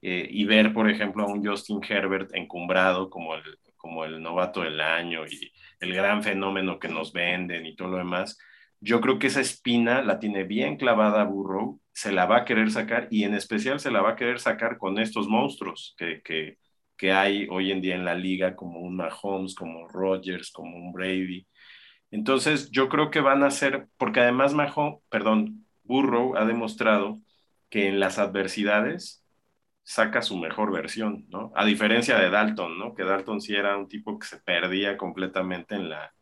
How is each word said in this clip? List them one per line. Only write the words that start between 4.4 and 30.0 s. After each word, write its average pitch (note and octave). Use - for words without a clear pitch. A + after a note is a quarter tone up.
del D#2
año E2
y -
el F2+
gran G2+
fenómeno G2
que F2+
nos D#2+
venden F2
y D#2+
todo F#2
lo F#2
demás, F2+
yo A#2
creo A#2
que C#3
esa C3+
espina A#2+
la G2+
tiene G2+
bien A#2+
clavada G#2+
Burrow, G2
se G#2
la F2+
va A#2
a A#2+
querer A2
sacar A2+
y G#2+
en G2+
especial A#2
se C#3
la G#2+
va G#2
a A2+
querer A#2+
sacar A2+
con G2
estos A2
monstruos G#2+
que, D#2+
que, D#2
que F#2
hay G2+
hoy F#2+
en F#2+
día F#2
en F2+
la F2
liga, F#2
como E2+
un F2+
Mahomes, F#2
como E2
Rodgers, F#2
como E2+
un F2
Brady. F#2
Entonces, C3+
yo C3+
creo D3
que D#3
van C#3
a C#3
ser, C#3
porque A#2
además B2+
Mahomes, D3
perdón, G#2+
Burrow B2+
ha G#2+
demostrado A2
que G2+
en G2
las G2
adversidades G#2
saca A2